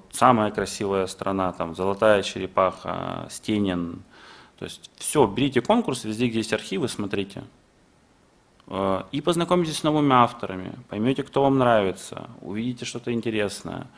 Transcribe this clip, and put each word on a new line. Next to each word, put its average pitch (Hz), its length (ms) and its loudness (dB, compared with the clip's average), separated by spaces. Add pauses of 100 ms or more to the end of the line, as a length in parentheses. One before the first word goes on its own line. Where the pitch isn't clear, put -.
(120)
самая 113 400 6
красивая 98 560 -2
страна, 95 460 -2
там, 85 220 -6
Золотая 98 460 4
черепаха, 87 1120 -2
Стенин, 90 720 -2 (560)
то - 60 -10
есть - 320 -16
все, 135 300 4
берите 120 340 0
конкурс, 208 420 0
везде, 110 240 -2
где 113 120 0
есть 107 140 -2
архивы, 160 340 -4
смотрите. 101 560 -6 (1200)
Э, 98 440 -2
и 143 100 -4
познакомитесь 170 560 0
с - 60 -6
новыми 151 300 4
авторами, 95 600 2 (160)
поймете, 127 340 0
кто 139 200 0
вам 135 140 4
нравится, 110 720 2 (120)
увидите 120 440 -6
что-то 123 260 -8
интересное. 104 760 -4 (100)